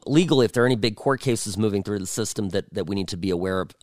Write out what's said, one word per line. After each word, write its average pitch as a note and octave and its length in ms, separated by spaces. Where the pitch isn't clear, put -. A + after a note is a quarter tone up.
legally, C#3 400
if G#2 60
there A#2+ 100
are B2 60
any B2+ 80
big G#2+ 200
court C3+ 260
cases A2+ 360
moving G#2 240
through G#2 160
the F#2+ 80
system G#2+ 440
that, F#2 220
that G2 140
we G2 100
need F#2+ 120
to F#2+ 100
be F#2 140
aware F#2 300
of, E2+ 100